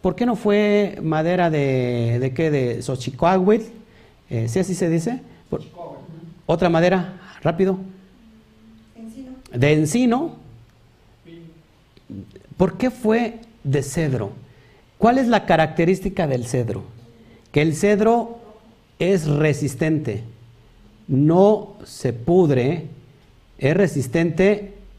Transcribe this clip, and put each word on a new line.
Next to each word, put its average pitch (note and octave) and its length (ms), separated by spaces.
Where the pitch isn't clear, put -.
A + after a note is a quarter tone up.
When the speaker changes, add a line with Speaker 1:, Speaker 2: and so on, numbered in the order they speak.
Speaker 1:
¿Por F#3 140
qué A#3+ 120
no A#3 80
fue G#3 640
madera D#3+ 480
de, B2 680
de C3 160
qué? D#3+ 160
¿De B2 320
Xochicoahuitl? F#3 800
Eh, A2+ 180
¿sí A#2 120
así F3+ 160
se F3+ 120
dice? E3 340
Por, - 140
¿otra E3+ 240
madera? F3+ 500
Rápido. F#3 380
Speaker 2:
Encino. B3+ 360
Speaker 1:
¿De C#3 220
encino? A#3 600
¿Por - 220
qué B3+ 140
fue A#3 480
de C#3 180
cedro? C3 520
¿Cuál A#3+ 180
es C4 100
la A3 200
característica E3+ 800
del B2 180
cedro? A2 380
Que D3 120
el D#3 120
cedro A3 600
es E3+ 260
resistente, D3 1000
no F3 680
se - 300
pudre, C#3+ 720
es D3 180
resistente F3 1000